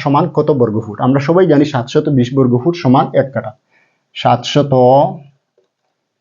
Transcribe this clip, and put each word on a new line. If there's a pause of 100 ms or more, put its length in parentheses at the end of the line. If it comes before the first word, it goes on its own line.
সমান (120)
কত (120)
বর্গ
ফুট?
আমরা
সবাই
জানি
সাতশত (100)
বিশ
বর্গ
ফুট
সমান (160)
এক
কাঠা। (640)
সাতশত (1500)